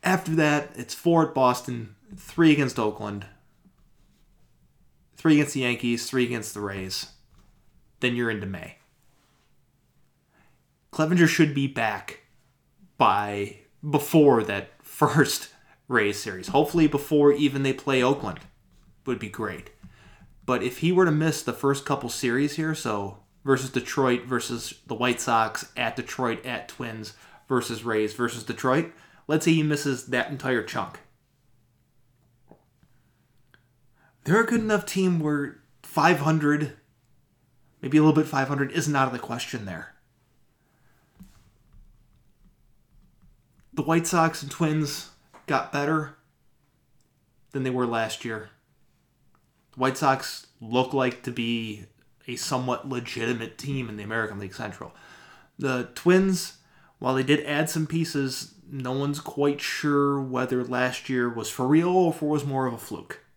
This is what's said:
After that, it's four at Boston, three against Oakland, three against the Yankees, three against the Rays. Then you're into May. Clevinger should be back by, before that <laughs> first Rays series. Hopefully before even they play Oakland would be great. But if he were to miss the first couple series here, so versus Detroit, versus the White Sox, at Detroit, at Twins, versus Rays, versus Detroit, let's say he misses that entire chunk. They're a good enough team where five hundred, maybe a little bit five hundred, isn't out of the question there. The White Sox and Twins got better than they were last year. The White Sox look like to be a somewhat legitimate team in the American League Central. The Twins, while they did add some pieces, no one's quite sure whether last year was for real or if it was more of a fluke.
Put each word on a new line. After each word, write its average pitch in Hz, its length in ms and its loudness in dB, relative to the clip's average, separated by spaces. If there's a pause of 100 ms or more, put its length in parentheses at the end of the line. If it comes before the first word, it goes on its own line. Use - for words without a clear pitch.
After 180 320 0
that, 147 400 4
it's 120 180 -10
four 165 340 4
at - 80 -4
Boston, 123 600 2 (200)
three - 360 4
against 139 280 2
Oakland, 104 460 -4 (1900)
three 160 180 4
against 147 200 4
the 135 80 -2
Yankees, 120 480 -2
three 127 140 2
against 120 300 -4
the 104 80 -8
Rays. 98 460 -6 (920)
Then 123 160 0
you're 120 160 0
into 107 140 -6
May. 92 320 -12 (2250)
Clevinger 160 340 4
should 156 260 4
be 139 140 0
back 107 540 -4 (760)
by, 101 600 2 (260)
before 147 600 6
that 98 320 -4
<laughs> - 80 -20
first - 680 0 (380)
Rays 107 300 2
series. 92 300 -10
Hopefully 156 400 2
before 147 440 4
even 139 320 2
they 135 100 2
play 131 280 0
Oakland 127 380 0 (680)
would 123 140 -4
be 104 100 -8
great. 98 400 -8 (760)
But 127 180 0
if 127 160 -4
he 165 120 2
were 180 140 6
to 165 60 2
miss 156 300 0
the 120 120 -4
first 139 320 0
couple 131 240 -4
series 135 460 -2
here, 156 180 -2
so 101 460 -6 (240)
versus 131 260 2
Detroit, 123 540 0
versus 120 640 -6
the 151 80 -6
White 120 260 0
Sox, 113 560 0
at 117 180 -4
Detroit, 117 500 -4
at 120 220 -8
Twins, 110 460 -12 (340)
versus 120 360 -2
Rays, 107 300 0
versus 117 300 -4
Detroit, 135 480 0 (360)
let's 151 180 0
say 165 80 6
he 160 100 4
misses 143 440 -2
that 123 240 -2
entire 131 320 -2
chunk. - 360 -8 (3250)
They're 190 180 4
a 226 60 2
good 233 140 0
enough 208 260 0
team 185 320 0
where 147 400 -2 (240)
five 156 380 2
hundred, 147 520 0 (1080)
maybe 135 180 2
a - 20 6
little 151 140 8
bit 151 120 2
five 135 200 -2
hundred, 135 240 -2
isn't 147 240 0
out 135 100 4
of 123 80 -4
the 123 60 -6
question 117 460 -8
there. 90 280 -12 (3750)
The 143 100 -4
White 165 240 2
Sox 165 340 2
and 139 100 -12
Twins 151 600 -2 (360)
got 139 240 -2
better 147 440 -2 (1400)
than 135 120 -4
they 131 60 -2
were 123 160 0
last 113 400 -4
year. 110 240 -8 (1200)
The - 60 -18
White 131 180 2
Sox - 500 -2 (120)
look 123 340 0
like 127 300 -2
to 123 80 -8
be 113 540 -6 (420)
a 120 80 -10
somewhat 127 540 -4
legitimate 120 680 -6
team 135 320 -6
in 107 80 -10
the 104 60 -10
American 107 360 -4
League 98 160 -12
Central. - 380 -12 (640)
The 127 360 -2
Twins, 185 640 2 (420)
while 131 160 0
they 131 80 0
did 147 220 2
add 147 240 -2
some 160 160 -4
pieces, 147 720 -4 (140)
no 131 240 -8
one's 143 260 -2
quite 143 420 -2
sure 143 580 0
whether 127 440 -2
last 123 440 -2
year 123 220 0
was 117 200 -6
for 127 180 -2
real 165 220 6
or 180 220 4
if - 100 -6
it 151 40 -2
was 147 200 0
more 135 200 0
of 120 80 -2
a 113 40 -10
fluke. - 440 -12 (160)